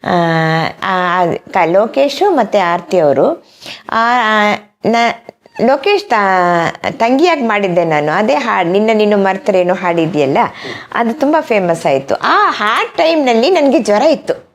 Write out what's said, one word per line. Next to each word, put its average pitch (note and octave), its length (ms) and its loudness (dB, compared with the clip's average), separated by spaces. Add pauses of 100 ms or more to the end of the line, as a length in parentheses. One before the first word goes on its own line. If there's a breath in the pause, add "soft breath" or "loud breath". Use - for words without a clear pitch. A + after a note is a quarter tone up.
ಆ, - 40 -4 (720)
ಆ, F3+ 420 0
ಕ-, E3+ 420 -2
ಲೋಕೇಶು C4+ 640 0
ಮತ್ತೆ A3 280 0
ಆರ್ತಿ F3 400 0
ಅವರು. D#3+ 480 2 (440 loud breath)
ಆ, A#3 300 0
ಆ, G#3+ 340 0 (320)
ನ-, A#3 280 0 (520)
ಲೋಕೇಶ್ D4 380 0
ತ-, F3+ 880 0
ತಂಗಿಯಾಗಿ C4+ 500 0
ಮಾಡಿದ್ದೆ G3+ 420 0
ನಾನು. D3+ 280 0
ಅದೇ G#3+ 220 0
ಹಾಡ್, G#3 340 -2
ನಿನ್ನ G#3 260 2
ನೀನು G#3 220 2
ಮರ್ತರೇನೋ F#3+ 580 0
ಹಾಡಿದ್ಯಲ್ಲ, D#3+ 640 0 (560 loud breath)
ಅದು A#3 180 0
ತುಂಬಾ D#4 280 0
ಫೇಮಸ್ F3+ 460 -2
ಆಯ್ತು. C#3 280 0
ಆ F4+ 360 0
ಹಾಡ್ C4 460 -4
ಟೈಮ್ನಲ್ಲಿ D4 540 2
ನನ್ಗೆ C#4+ 280 2
ಜ್ವರ G#3+ 240 0
ಇತ್ತು C#4+ 320 0 (200)